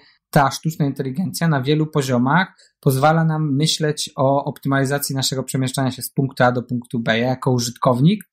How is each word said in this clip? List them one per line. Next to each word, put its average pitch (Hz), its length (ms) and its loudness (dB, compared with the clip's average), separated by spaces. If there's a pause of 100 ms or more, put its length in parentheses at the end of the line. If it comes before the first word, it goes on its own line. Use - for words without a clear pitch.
(340)
ta 135 160 4
sztuczna 156 360 -2
inteligencja 139 640 -4
na 143 140 2
wielu 151 240 2
poziomach 135 720 0 (240)
pozwala 151 440 4
nam 156 320 0
myśleć 151 600 -2
o 139 280 2
optymalizacji 139 720 -2
naszego 131 260 -4
przemieszczania 131 480 -2
się 120 120 -8
z - 80 -10
punktu 131 340 0
A 123 80 4
do 123 100 -2
punktu 120 380 -6
B. 113 180 0
Ja 120 100 0
jako 131 220 -2
użytkownik, 127 840 2